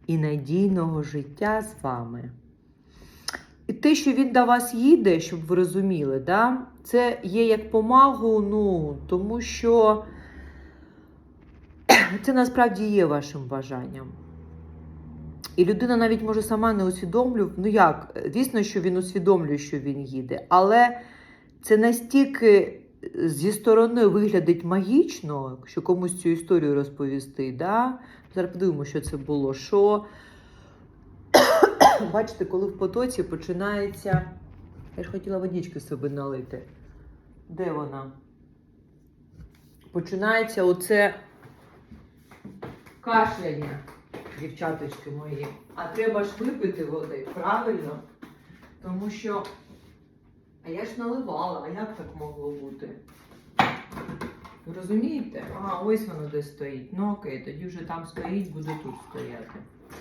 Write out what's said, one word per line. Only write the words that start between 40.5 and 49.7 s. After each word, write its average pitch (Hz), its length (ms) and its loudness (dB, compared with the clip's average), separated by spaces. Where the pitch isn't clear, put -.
оце 196 520 2
кашляння, 151 800 -2
дівчаточки 151 720 -8
мої. 147 360 -10
А 170 120 -10
треба 208 360 0
ж 202 60 -4
випити 202 460 -4
води, 156 480 -8
правильно? 185 640 -4
Тому 190 280 -8
що, 208 340 -6